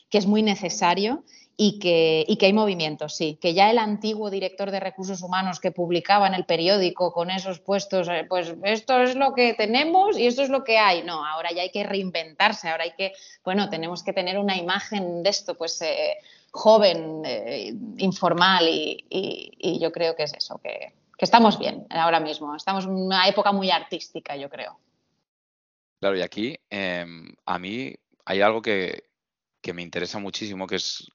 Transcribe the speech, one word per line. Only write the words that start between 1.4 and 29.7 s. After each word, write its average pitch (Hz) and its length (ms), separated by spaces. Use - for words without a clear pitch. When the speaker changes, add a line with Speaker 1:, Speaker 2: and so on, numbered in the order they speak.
Speaker 1:
y 208 200
que, 160 500
y 214 100
que 202 100
hay 190 60
movimiento, 170 540
sí. 151 320
Que 170 140
ya 196 160
el 233 80
antiguo 214 540
director 196 400
de 196 80
recursos 190 420
humanos 180 380
que 185 120
publicaba 180 540
en 185 80
el 180 120
periódico 180 680
con 170 160
esos 185 300
puestos, 190 480
eh, 165 200
pues, 170 360
"Esto 220 400
es 247 120
lo 269 200
que 247 180
tenemos 311 640
y 226 80
esto 240 160
es 277 80
lo 269 140
que 220 160
hay". 180 240
No, 165 200
ahora 160 300
ya 175 80
hay 185 80
que 202 140
reinventarse, 190 840
ahora 165 160
hay 175 120
que, 190 160
bueno, 190 260
tenemos 165 340
que 196 100
tener 185 260
una 196 180
imagen 180 640
de 185 80
esto, 202 260
pues, 165 280
eh, 156 340
joven, 170 760
eh, 113 480
informal 180 720
y, 156 420
y, - 500
y - 200
yo 160 120
creo 165 240
que 156 80
es 147 100
eso, - 300
que, - 300
que - 80
estamos 214 340
bien - 320
ahora 165 280
mismo. 151 360
Estamos 190 300
en 190 100
una 190 320
época 202 240
muy 190 180
artística, 160 680
yo 139 140
creo. - 300
Speaker 2:
Claro, 98 180
y 90 40
aquí, 107 360
em, 87 640
a 90 140
mí 110 340
hay 98 160
algo 110 200
que, 101 420
que 90 120